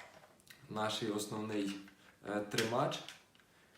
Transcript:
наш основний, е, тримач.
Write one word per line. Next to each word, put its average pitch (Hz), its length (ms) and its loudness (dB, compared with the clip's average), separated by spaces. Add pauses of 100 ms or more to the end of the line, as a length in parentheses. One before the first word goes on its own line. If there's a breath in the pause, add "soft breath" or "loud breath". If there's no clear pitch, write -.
(720)
наш 107 320 0
основний, 104 760 0 (520 loud breath)
е, 104 120 0
тримач. 113 600 2 (760 loud breath)